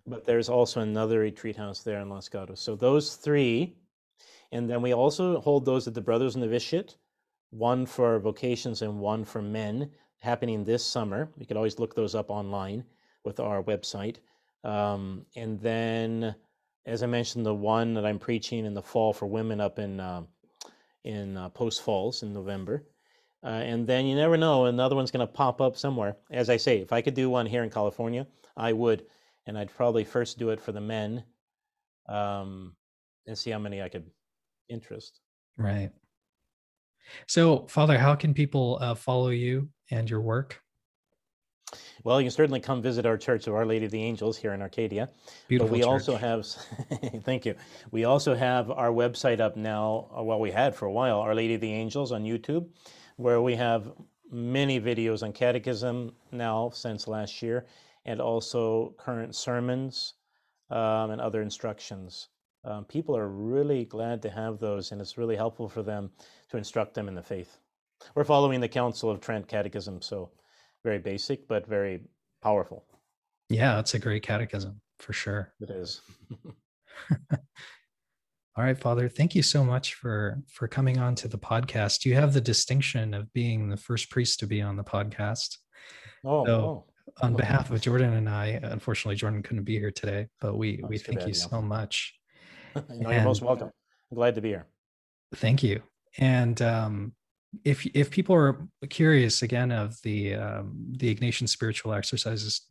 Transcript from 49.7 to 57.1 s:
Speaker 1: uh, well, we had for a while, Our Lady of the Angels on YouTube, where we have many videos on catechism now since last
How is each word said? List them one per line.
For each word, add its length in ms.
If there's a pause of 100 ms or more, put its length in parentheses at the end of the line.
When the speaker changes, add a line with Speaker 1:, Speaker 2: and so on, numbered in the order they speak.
Speaker 1:
uh, 60
well, 160
we 120
had 240
for 100
a 60
while, 280
Our 160
Lady 200
of 60
the 100
Angels 400
on 120
YouTube, 440 (500)
where 240
we 140
have 360 (400)
many 500
videos 420
on 100
catechism 800 (180)
now 400
since 360
last 340